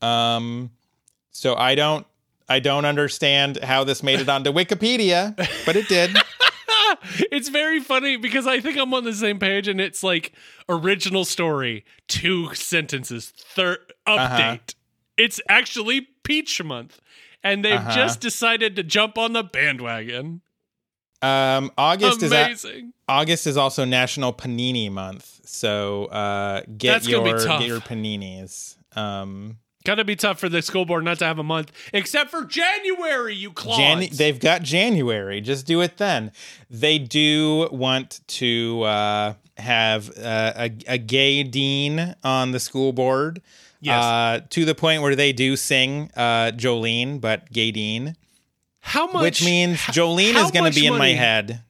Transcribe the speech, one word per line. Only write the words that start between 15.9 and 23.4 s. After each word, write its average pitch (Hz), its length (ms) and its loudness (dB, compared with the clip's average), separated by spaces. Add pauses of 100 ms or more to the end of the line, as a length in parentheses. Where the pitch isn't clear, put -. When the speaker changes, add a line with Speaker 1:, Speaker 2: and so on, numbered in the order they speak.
Speaker 2:
Peach 302 400 -2
Month, 131 360 -10 (440)
and 202 200 0
they've 214 160 4
Speaker 1:
Uh-huh. 117 160 -2
Speaker 2:
just 117 240 2
decided 226 580 0
to 190 60 -2
jump 208 340 0
on 226 160 0
the 226 100 0
bandwagon. 131 1000 -4 (800)
Speaker 1:
Um, 135 560 2
August 196 460 4
is 147 80 0
a-, 123 140 6
Speaker 2:
Amazing. 240 480 -8 (140)
Speaker 1:
August 156 400 0